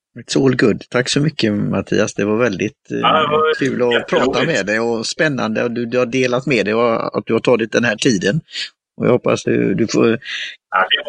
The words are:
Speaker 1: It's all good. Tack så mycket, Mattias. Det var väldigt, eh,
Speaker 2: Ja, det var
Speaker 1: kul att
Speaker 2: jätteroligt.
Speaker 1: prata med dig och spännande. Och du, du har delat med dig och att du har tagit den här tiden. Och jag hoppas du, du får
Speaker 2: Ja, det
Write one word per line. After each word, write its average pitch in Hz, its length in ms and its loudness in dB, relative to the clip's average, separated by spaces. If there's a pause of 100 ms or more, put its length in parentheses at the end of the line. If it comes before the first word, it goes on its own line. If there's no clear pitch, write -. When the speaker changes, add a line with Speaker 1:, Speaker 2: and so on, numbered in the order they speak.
(200)
Speaker 1:
It's 139 260 0
all 127 100 4
good. 117 340 2
Tack 127 200 0
så - 120 0
mycket, 113 320 0
Mattias. 101 600 -2
Det 104 120 -2
var 107 120 0
väldigt, 107 540 -2
eh, 120 100 -4
Speaker 2:
Ja, 143 200 2
det 151 60 0
var 156 320 0
Speaker 1:
kul 123 220 -2
att 120 120 2
Speaker 2:
jätteroligt. - 160 -2 (240)
Speaker 1:
prata 123 120 0
med 127 200 -2
dig 107 140 0
och 113 260 -2
spännande. 120 580 -2
Och 120 80 -2
du, 120 140 -4
du 117 120 -2
har 123 80 2
delat 127 400 0
med 117 200 2
dig 107 80 0
och 117 440 0
att - 80 -4
du 113 80 -2
har 113 60 2
tagit 113 320 2
den 117 120 2
här 113 120 0
tiden. 107 460 2 (560)
Och - 80 -4
jag 113 60 4
hoppas 120 320 0
du, 117 300 0
du 113 140 0
får 123 200 2 (680)
Speaker 2:
Ja, 95 40 2 (120)
det - 200 -4